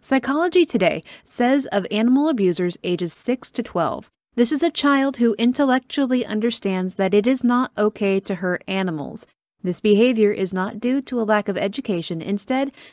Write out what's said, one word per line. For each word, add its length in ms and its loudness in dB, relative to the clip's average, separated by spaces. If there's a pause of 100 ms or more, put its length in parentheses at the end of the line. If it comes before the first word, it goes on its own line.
Psychology 640 2
Today 380 0 (220)
says 420 0
of 240 -2
animal 380 2
abusers 540 0
ages 300 -2
six 380 -6
to 100 -6
twelve, 480 -4 (260)
"This 180 2
is 100 -2
a 80 2
child 460 0
who 200 2
intellectually 880 0
understands 720 -2
that 180 0
it 140 4
is 160 0
not 340 2
okay 440 0
to 140 -6
hurt 320 -4
animals." 600 -4 (340)
This 200 -4
behavior 500 4
is 220 -4
not 260 -4
due 220 -2
to 180 -6
a 40 0
lack 260 0
of 80 -2
education. 640 -4
Instead, 500 -2 (220)